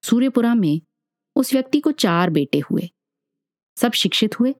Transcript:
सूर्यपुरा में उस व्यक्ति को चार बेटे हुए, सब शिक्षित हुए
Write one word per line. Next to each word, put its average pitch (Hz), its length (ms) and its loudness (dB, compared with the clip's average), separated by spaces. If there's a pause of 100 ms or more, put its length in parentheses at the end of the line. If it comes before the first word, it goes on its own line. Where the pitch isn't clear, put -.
सूर्यपुरा 240 520 0
में 160 260 0 (540)
उस 269 180 0
व्यक्ति 262 260 0
को 302 120 0
चार 180 380 0
बेटे 147 300 0
हुए, - 300 -4 (880)
सब 240 140 0
शिक्षित - 480 -2
हुए 262 200 0